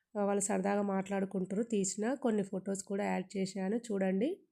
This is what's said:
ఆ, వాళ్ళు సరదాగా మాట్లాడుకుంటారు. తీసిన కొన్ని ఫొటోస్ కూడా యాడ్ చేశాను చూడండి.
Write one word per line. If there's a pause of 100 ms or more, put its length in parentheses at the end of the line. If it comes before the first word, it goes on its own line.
(180)
ఆ,
వాళ్ళు
సరదాగా
మాట్లాడుకుంటారు.
తీసిన
కొన్ని
ఫొటోస్
కూడా
యాడ్
చేశాను
చూడండి. (140)